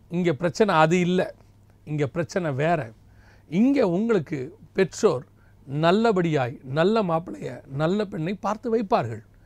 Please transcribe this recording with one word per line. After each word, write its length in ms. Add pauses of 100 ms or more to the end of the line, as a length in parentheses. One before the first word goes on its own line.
(120)
இங்கே 220
பிரச்சனை 420
அது 240
இல்ல, 220 (680)
இங்கே 180
பிரச்சனை 460
வேற. 280 (720)
இங்கே 320 (120)
உங்களுக்கு 440 (340)
பெற்றோர் 520 (420)
நல்லபடியாய் 880 (200)
நல்ல 300
மாப்பிள்ளைய, 460 (240)
நல்ல 320
பெண்ணை 300
பார்த்து 340
வைப்பார்கள். 520 (240)